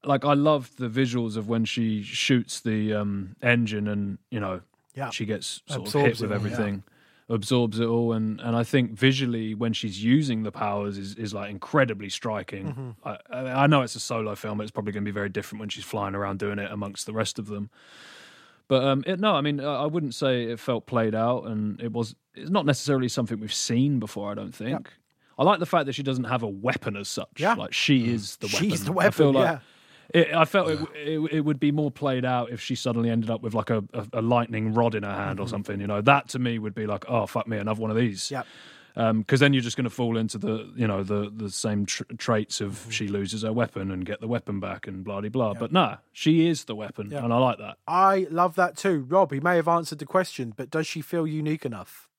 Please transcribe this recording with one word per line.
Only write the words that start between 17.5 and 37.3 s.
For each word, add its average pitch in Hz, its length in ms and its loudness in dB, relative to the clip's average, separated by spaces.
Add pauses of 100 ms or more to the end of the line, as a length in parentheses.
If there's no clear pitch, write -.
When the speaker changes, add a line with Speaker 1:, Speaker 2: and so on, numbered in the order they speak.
Speaker 1:
But, 131 160 4
um, 135 220 4
it, 180 120 -2
no, 208 160 4
I 143 60 4
mean, 147 200 0
I, 139 240 -2
I - 20 0
wouldn't 151 280 -2
say 127 300 2
it 113 160 -6
felt 117 260 -2
played 110 280 2
out, 120 300 2
and 107 360 -4
it 117 100 -4
was, 113 240 -4 (200)
it's - 160 -10
not 185 160 2
necessarily 131 420 2
something 117 320 -2
we've 107 140 -8
seen 131 440 2
before, 104 320 -6
I 104 40 -6
don't 104 200 -10
think. 110 160 -6
Speaker 2:
Yep. - 180 -6 (500)
Speaker 1:
I 131 60 4
like 190 140 6
the 175 60 -2
fact 160 220 2
that 135 80 -4
she 143 80 -8
doesn't 131 220 -2
have 117 180 0
a 113 60 -4
weapon 101 460 -4
as 98 140 -8
such. - 200 -8 (100)
Speaker 2:
Yeah. 208 160 2
Speaker 1:
Like, - 180 -6
she 131 320 4
Speaker 3:
Mm. 113 40 0
Speaker 1:
is 110 280 -4
the 107 120 -8
Speaker 2:
She's 165 360 0
Speaker 1:
weapon. 156 100 -2
Speaker 2:
the 180 60 2
Speaker 1:
I 196 100 6
feel 143 220 6
Speaker 2:
weapon, 131 80 6
Speaker 1:
like 147 200 2 (540)
Speaker 2:
yeah. 170 60 10
Speaker 1:
it, 156 140 4
I 165 100 8
felt 185 240 4
Speaker 3:
Yeah. 151 160 0 (100)
Speaker 1:
it, 151 140 -6 (100)
it, 151 180 0
it 156 100 4
would 147 120 2
be 147 140 4
more 147 180 2
played 131 360 0
out 123 240 0
if 120 100 -8
she - 140 -4
suddenly 117 340 0
ended 113 220 2
up 113 100 -2
with, 113 140 -6
like, 110 160 0
a, 110 120 2 (120)
a, 113 180 -6
a 117 80 -2
lightning 113 540 2
rod 117 200 4
in 104 80 -2
her 101 120 -6
hand 98 260 -4
or 98 40 -2
Speaker 2:
Mm-hmm. 120 60 -6
Speaker 1:
something, 101 300 -6
you 101 60 -6
know. 104 160 0
That, 139 280 6
to 123 80 -6
me, 120 200 0
would 107 160 -6
be 110 120 -4
like, 101 220 -4
"Oh, 113 160 2
fuck 113 240 -4